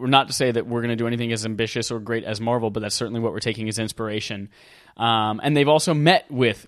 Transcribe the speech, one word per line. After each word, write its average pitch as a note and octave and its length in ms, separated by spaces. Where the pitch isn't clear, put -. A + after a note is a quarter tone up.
not C3 260
to C3 60
say C3 180
that A#2 160
we're A#2 160
gonna A#2 140
do A#2 100
anything A#2 260
as A2 140
ambitious A2+ 460
or A#2 80
great A2+ 240
as G#2+ 160
Marvel, A#2 300
but G#2+ 100
that's G#2 160
certainly A#2 240
what A2+ 120
we're G2 60
taking A2 300
as G#2+ 100
inspiration. G#2+ 680
Um, A2 480
and D3 120
they've C#3+ 120
also D#3 260
met D#3+ 340
with B2 400